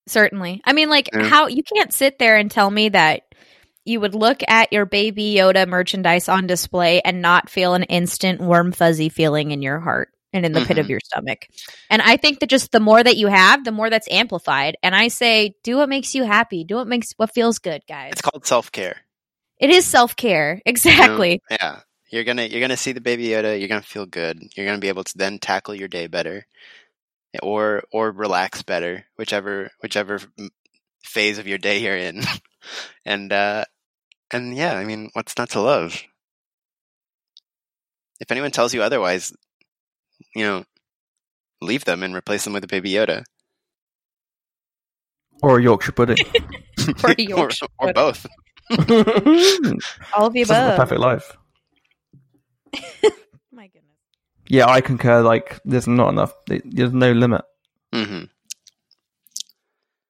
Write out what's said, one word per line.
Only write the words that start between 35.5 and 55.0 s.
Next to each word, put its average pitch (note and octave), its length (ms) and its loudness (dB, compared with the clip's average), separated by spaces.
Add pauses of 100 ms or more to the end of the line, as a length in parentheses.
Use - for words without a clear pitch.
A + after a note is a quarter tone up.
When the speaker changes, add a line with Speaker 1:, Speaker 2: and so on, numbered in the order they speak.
Speaker 2:
love? G#2 400 -2 (2250)
If A2 100 -12
anyone C3+ 200 -4
tells A#2+ 220 0
you A#2+ 100 -4
otherwise, G2 500 -2 (1000)
you A2 120 -4
know, F#2+ 180 -4 (960)
leave G#2+ 220 -6
them F#2 200 -4
and F#2 120 -10
replace G2+ 300 -6
them G#2 80 -10
with G2+ 100 -8
a F#2 40 -16
Baby F#2+ 240 -6
Yoda. G2 320 -2 (2250)
Speaker 3:
Or C3 160 6
a - 40 4
Yorkshire A#2 280 2
pudding. A#2+ 300 2
Speaker 1:
<laughs> - 840 -4
Or - 80 4
a - 20 4
Speaker 2:
<laughs> - 0 -
Or, - 40 4
Speaker 1:
Yorkshire F3 480 -4 (140)
Speaker 2:
or C3+ 120 0
Speaker 1:
pudding. - 40 -8
Speaker 2:
both. B2+ 300 0 (440)
Speaker 3:
<laughs> A#3+ 1200 4 (260)
Speaker 1:
All G#3 120 4
of A3+ 60 -2
the B3 120 2
Speaker 3:
Sounds G#3 40 -2
like A3 80 4
the B3 180 2
Speaker 1:
above. - 20 2
Speaker 3:
perfect B2 240 0
life. - 360 -2 (1400)
Speaker 1:
<laughs> - 400 0 (400)
My A3 140 -20
goodness. D#3+ 280 -20 (540)
Speaker 3:
Yeah, B2+ 200 6
I B2+ 120 6
concur. A#2+ 400 4